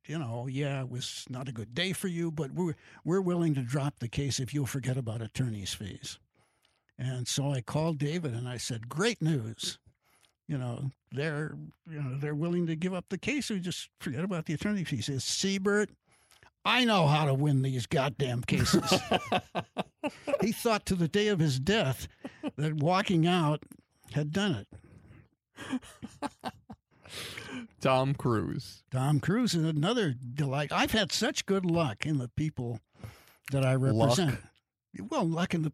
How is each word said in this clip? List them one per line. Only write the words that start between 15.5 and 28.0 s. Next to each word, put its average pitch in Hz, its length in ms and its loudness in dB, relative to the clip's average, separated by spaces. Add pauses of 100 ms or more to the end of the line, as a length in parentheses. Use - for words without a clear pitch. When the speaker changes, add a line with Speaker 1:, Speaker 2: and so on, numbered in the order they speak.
Speaker 1:
I 240 200 4
know 202 200 6
how 151 200 6
to 139 100 4
win 139 260 4
these 131 240 0
goddamn 131 560 0
cases." - 580 2
<laughs> - 40 -4 (1400)
He 226 100 2
thought 220 360 0
to 190 80 2
the 170 120 4
day 208 220 2
of 196 100 2
his 143 200 4
death 160 480 2 (500)
that 156 180 0
walking 170 500 4
out 165 380 4 (500)
had 147 180 0
done 196 220 2
it. 101 140 -6 (880)
Speaker 2:
<laughs> - 960 -10 (1300)
Tom 131 340 4